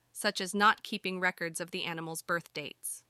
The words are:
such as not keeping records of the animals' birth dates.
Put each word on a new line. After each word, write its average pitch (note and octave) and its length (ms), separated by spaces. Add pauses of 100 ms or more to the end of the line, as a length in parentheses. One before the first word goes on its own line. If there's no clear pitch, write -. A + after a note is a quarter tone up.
(120)
such - 280
as F#3 120
not G#3 300
keeping F#3 380
records F3 400
of F3 100
the F3+ 140
animals' E3 380
birth E3+ 300
dates. - 580